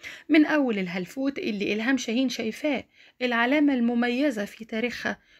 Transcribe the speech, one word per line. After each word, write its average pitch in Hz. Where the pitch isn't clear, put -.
من 302
أول 262
الهلفوت 190
اللي 208
إلهام 226
شاهين 247
شايفاه، 233
العلامة 254
المميزة 240
في 220
تاريخها 226